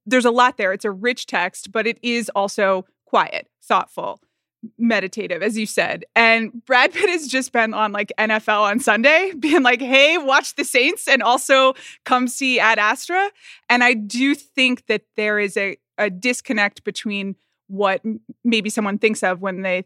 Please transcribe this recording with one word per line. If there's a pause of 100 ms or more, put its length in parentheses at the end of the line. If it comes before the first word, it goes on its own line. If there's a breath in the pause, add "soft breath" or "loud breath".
there's
a
lot
there.
It's
a
rich
text,
but
it
is
also (200)
quiet, (140)
thoughtful, (580)
meditative,
as
you
said. (100)
And
Brad
Pitt
has
just
been
on,
like,
N
F
L
on
Sunday,
<laughs>
being
like,
"Hey,
watch
the
Saints
and
also (300 loud breath)
come
see
Ad
Astra." (380 loud breath)
And
I
do
think
that (140)
there
is
a, (220)
a
disconnect
between (320)
what
m-, (240)
maybe
someone
thinks
of
when
they